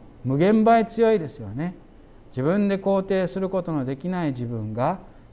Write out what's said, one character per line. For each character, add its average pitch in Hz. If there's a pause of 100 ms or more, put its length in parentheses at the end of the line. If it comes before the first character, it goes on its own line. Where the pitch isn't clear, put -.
(240)
無 131
限 214
倍 226
強 226
い 214
で 151
す -
よ 107
ね。 156 (540)
自 127
分 202
で 196
肯 196
定 190
す 185
る 185
こ 185
と 175
の 143
で 135
き 170
な 180
い 147
自 120
分 110
が 143 (340)